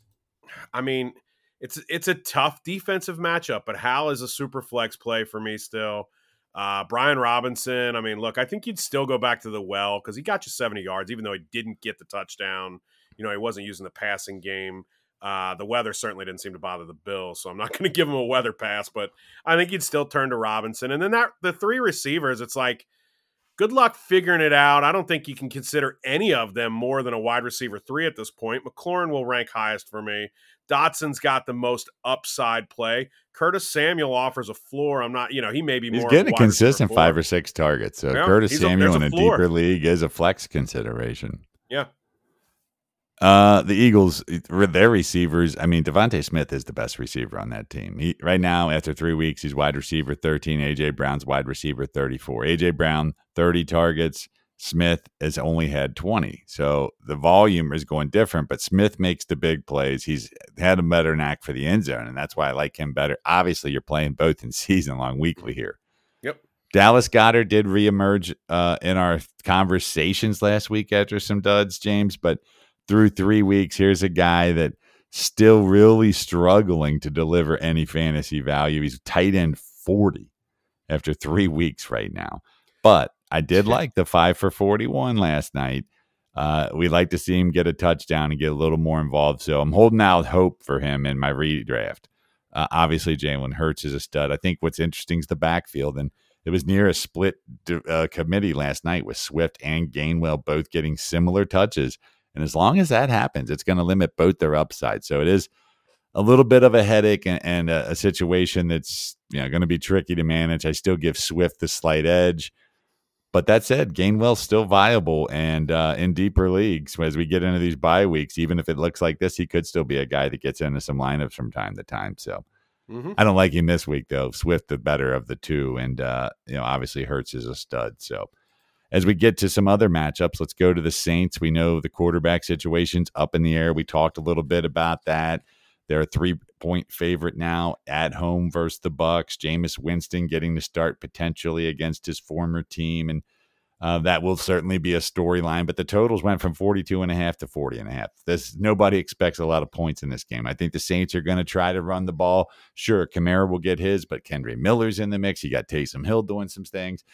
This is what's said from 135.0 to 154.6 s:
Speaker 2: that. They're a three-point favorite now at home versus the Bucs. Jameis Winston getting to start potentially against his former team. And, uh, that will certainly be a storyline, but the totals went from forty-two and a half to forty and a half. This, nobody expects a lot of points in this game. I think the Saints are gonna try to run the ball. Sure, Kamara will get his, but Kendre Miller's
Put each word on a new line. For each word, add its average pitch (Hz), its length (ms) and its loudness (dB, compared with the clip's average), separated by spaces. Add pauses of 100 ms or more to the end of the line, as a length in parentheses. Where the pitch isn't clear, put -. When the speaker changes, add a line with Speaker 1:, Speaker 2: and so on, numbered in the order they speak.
Speaker 2:
that. 80 380 -2 (440)
They're 78 140 0
a 76 40 -2
three-point 87 840 -4
favorite 85 460 -4
now 85 400 -4 (100)
at 76 280 -4
home 87 360 -2
versus 85 280 -4
the 82 120 -6
Bucs. 82 460 -2
Jameis 80 420 -4
Winston 85 480 -4
getting 80 280 -4
to 80 60 -6
start 82 380 -4
potentially 82 680 -6
against 80 380 -6
his 82 140 -8
former 85 440 -6
team. 82 460 -6
And, 78 140 -6 (580)
uh, 85 180 -2
that 85 240 2
will 92 140 0
certainly 92 400 -2
be 87 160 -2
a 85 60 0
storyline, 87 640 -2
but 85 100 -4
the 92 80 -4
totals 104 400 0
went 98 160 0
from 85 140 -2
forty-two 95 480 -2
and 90 100 -2
a 87 40 -2
half 85 200 -2
to - 120 -12
forty 64 320 -8
and 52 100 -12
a - 20 -12
half. 60 160 -8 (180)
This, 85 300 -4
nobody 101 420 2
expects - 420 -2
a 82 60 -2
lot 80 160 2
of 73 120 -8
points 82 280 -4
in 71 80 -6
this 62 140 -8
game. 58 240 -10
I 60 60 -6
think 82 180 -4
the 78 80 -8
Saints 90 360 -2
are 87 60 -2
gonna 90 220 -2
try 90 300 -2
to 92 80 -4
run 92 240 -4
the 90 80 -6
ball. 90 360 2 (260)
Sure, 101 300 0
Kamara 92 440 0
will 90 100 -2
get 87 200 -2
his, 95 260 -2
but - 180 -10
Kendre 62 340 -10
Miller's 107 440 0